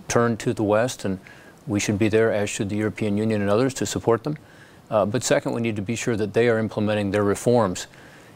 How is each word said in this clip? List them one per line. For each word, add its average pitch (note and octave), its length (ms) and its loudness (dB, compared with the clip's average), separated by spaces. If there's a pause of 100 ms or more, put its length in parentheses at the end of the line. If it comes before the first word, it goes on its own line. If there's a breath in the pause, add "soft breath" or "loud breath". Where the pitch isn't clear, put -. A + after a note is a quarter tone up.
turned A#2 340 0
to B2 120 -2
the A#2 80 -4
West, G#2+ 420 0
and F#2+ 140 -4 (480 loud breath)
we G#2 140 0
should G#2 180 -2
be A2 100 2
there, A2 240 2
as G#2 200 -2
should G#2 180 -4
the G#2 60 -4
European G#2 420 -2
Union G#2+ 240 0
and G2+ 80 0
others, B2+ 260 2
to G#2+ 120 -4
support A2+ 360 0
them. D3+ 140 -4 (540 loud breath)
Uh, G#2 160 2
but A#2+ 160 -4
second, C#3+ 300 0
we A#2+ 80 -2
need A2+ 140 -2
to G#2+ 60 -6
be A2+ 140 -6
sure A#2 200 -2
that G2+ 200 -2
they A#2+ 140 4
are A2+ 100 2
implementing G#2 500 -2
their G#2 140 2
reforms. G2+ 640 2 (480 loud breath)